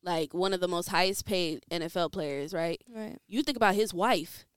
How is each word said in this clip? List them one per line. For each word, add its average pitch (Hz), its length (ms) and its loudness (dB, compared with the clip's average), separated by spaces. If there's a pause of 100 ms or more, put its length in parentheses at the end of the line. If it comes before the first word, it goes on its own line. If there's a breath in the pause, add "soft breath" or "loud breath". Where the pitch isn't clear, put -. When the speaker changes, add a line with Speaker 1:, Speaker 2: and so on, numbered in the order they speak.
Speaker 1:
Like, 165 320 -2
one 185 180 2
of 180 80 0
the 180 80 0
most 175 220 -2
highest 180 340 2
paid 170 460 -2
N 170 120 -2
F 165 140 -4
L 175 140 2
players, 147 420 -4
right? 170 360 -2
Speaker 2:
Right. 220 380 -12
Speaker 1:
You 240 160 -2
think 277 140 -2
about 214 180 6
his 208 200 2
wife. 180 520 0 (100)